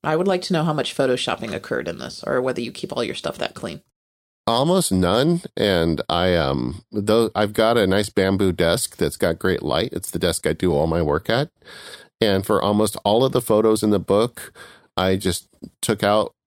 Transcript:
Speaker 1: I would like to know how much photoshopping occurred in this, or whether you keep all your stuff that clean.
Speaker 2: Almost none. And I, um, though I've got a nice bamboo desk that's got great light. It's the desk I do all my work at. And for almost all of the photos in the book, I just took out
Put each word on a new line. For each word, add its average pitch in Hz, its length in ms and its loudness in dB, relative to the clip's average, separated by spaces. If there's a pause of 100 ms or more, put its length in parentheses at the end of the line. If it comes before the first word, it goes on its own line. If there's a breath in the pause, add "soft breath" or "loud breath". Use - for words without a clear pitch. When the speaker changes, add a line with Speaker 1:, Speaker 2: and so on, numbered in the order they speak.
Speaker 1:
I 156 120 0
would 185 120 0
like 185 140 0
to - 100 -4
know 160 120 2
how 160 100 0
much 151 200 -4
photoshopping 123 600 -2
occurred - 340 -6
in 85 100 -10
this, - 240 -12
or 127 200 -2
whether 127 180 -4
you 120 100 -8
keep - 220 -10
all 123 100 -4
your - 120 -4
stuff - 240 -8
that - 160 -6
clean. 87 260 -10 (680)
Speaker 2:
Almost 147 460 2
none. 113 480 2 (160)
And 85 540 2
I, 90 240 2
um, 69 560 -2
though 107 440 2
I've 104 200 0
got 117 240 4
a 101 80 4
nice 98 240 2
bamboo 98 420 2
desk 85 440 0
that's 78 200 -2
got 85 220 0
great 92 240 -2
light. 78 300 -2
It's - 180 -8
the 85 80 -8
desk 85 280 -2
I 78 60 0
do 82 220 0
all 76 120 2
my 82 140 0
work 73 300 -2
at. 135 180 0 (720 loud breath)
And 98 240 2
for 104 160 2
almost 104 440 2
all 113 200 4
of - 80 0
the 123 80 0
photos 110 420 2
in 107 80 2
the 101 80 4
book, 104 540 -2 (440 loud breath)
I 95 200 2
just 95 320 -4 (320)
took 104 220 -2
out 104 320 0 (120)